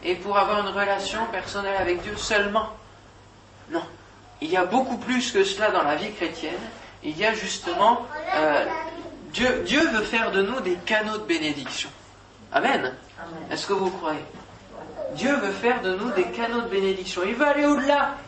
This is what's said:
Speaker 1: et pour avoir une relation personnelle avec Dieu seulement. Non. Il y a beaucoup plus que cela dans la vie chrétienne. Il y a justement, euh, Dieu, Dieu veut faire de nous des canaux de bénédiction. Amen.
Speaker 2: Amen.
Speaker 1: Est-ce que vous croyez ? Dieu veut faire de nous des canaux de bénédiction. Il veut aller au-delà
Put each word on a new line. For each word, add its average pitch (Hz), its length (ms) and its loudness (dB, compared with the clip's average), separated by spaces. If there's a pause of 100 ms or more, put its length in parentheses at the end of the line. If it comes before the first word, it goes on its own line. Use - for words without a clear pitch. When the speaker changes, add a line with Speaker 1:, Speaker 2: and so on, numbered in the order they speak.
Speaker 1:
et 175 120 0
pour 202 220 0
avoir 202 300 2
une 185 60 -6
relation 202 580 0
personnelle 196 460 -4
avec 175 240 0
Dieu 208 160 -8
seulement. 208 540 0 (960)
Non. 320 140 -4 (580)
Il 160 80 -6
y 185 80 2
a 180 80 4
beaucoup 233 320 0
plus 247 340 -2
que 196 140 6
cela 208 260 2
dans 226 120 4
la 170 120 2
vie 208 160 -4
chrétienne. 165 480 -6 (420)
Il 156 160 -6
y 196 80 0
a 220 80 4
justement, 196 720 2 (300)
euh, - 300 4 (680)
Dieu, 247 340 2
Dieu 294 220 4
veut 220 160 2
faire 226 280 0
de 190 100 4
nous 233 180 0
des 185 160 0
canaux 214 420 0
de - 60 -6
bénédiction. 302 640 -2 (640)
Amen. 240 420 2 (280)
Speaker 2:
Amen. - 280 -14
Speaker 1:
Est-ce 151 180 -4
que 202 60 2
vous 190 160 2
croyez ? 156 300 -4 (920)
Dieu 254 220 2
veut 202 160 0
faire 233 300 2
de 185 140 0
nous 226 160 -2
des 185 140 4
canaux 233 360 -2
de 196 60 -4
bénédiction. 190 580 0
Il 233 100 0
veut 277 100 4
aller 294 200 4
au-delà 277 500 4 (120)